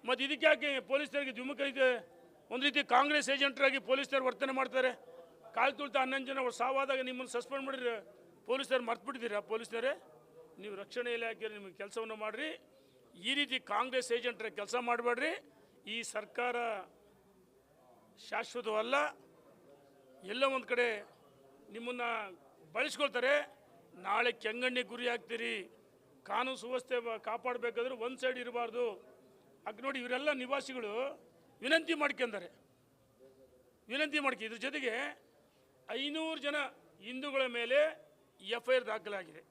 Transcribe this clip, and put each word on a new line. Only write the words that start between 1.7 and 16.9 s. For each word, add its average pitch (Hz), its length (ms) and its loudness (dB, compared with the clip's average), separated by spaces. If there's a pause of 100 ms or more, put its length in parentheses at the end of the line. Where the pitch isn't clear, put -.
ಇದೆ? 262 180 6 (640)
ಒಂದು 262 140 0
ರೀತಿ 285 140 4 (140)
ಕಾಂಗ್ರೆಸ್ 285 380 6
ಏಜೆಂಟರಾಗಿ 269 460 4 (100)
ಪೊಲೀಸರು 269 400 2
ವರ್ತನೆ 262 300 -2
ಮಾಡ್ತಾರೆ. 254 320 2 (640)
ಕಾಲ್ 262 220 4
ತುಳ್ತಾ 277 260 0
ಹನ್ನೊಂದು 262 260 0
ಜನ 269 160 -2
ಅವ್ರು 240 160 -2
ಸಾವಾದಾಗ 269 380 2 (100)
ನಿಮ್ಮನ್ನು 254 260 -6
ಸಸ್ಪೆಂಡ್ 262 320 -4
ಮಾಡಿದ್ರೆ 254 280 -2 (540)
ಪೊಲೀಸರು 262 400 2
ಮರ್ತ್ಬಿಟ್ಟಿದ್ದೀರಾ? 226 520 -2 (100)
ಪೊಲೀಸರೇ, 226 420 -2 (680)
ನೀವು 208 120 -8 (100)
ರಕ್ಷಣೆ 240 340 -4
ಇಲಾಖೆಯಲ್ಲಿ 220 420 -6
ನಿಮಗೆ 190 240 -14
ಕೆಲಸವನ್ನು 220 420 -6
ಮಾಡಿರಿ. 254 260 -4 (760)
ಈ 254 120 2
ರೀತಿ 262 180 0 (160)
ಕಾಂಗ್ರೆಸ್ 247 440 2
ಏಜೆಂಟರ 233 300 -2 (120)
ಕೆಲಸ 208 160 -4 (140)
ಮಾಡಬೇಡ್ರಿ. 240 420 2 (600)
ಈ 226 40 -4 (180)
ಸರ್ಕಾರ 240 400 -2 (1700)